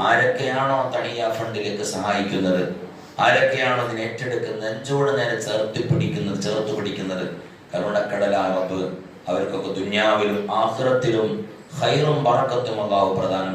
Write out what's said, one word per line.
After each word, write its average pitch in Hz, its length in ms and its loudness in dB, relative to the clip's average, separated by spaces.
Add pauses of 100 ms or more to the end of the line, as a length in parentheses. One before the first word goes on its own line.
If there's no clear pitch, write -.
ആരൊക്കെയാണോ 127 720 2 (180)
തഴിയ 117 260 -4 (180)
ഫണ്ടിലേക്ക് 104 540 -4
സഹായിക്കുന്നത്, 95 720 0 (600)
ആരൊക്കെയാണോ - 600 4
അതിനെ 113 220 -4
ഏറ്റെടുക്കുന്നത്, 110 580 -4
നെഞ്ചോട് 139 540 0
നേരെ 117 180 0 (100)
ചേർത്ത് - 340 -2 (100)
പിടിക്കുന്നത്, - 560 0
ചേർത്ത് 107 320 -2
പിടിക്കുന്നത്, 95 480 -4 (460)
കരുണക്കടലായ 101 840 0
റബ്ബ് 92 240 -2 (480)
അവർക്കൊക്കെ 98 500 -2
ദുനിയാവിലും 104 600 2 (220)
ആഖിറത്തിലും 120 680 2 (500)
ഖൈറും 143 480 4
ബറക്കത്തും - 580 2
അല്ലാഹു 98 240 4 (100)
പ്രദാനം 95 360 0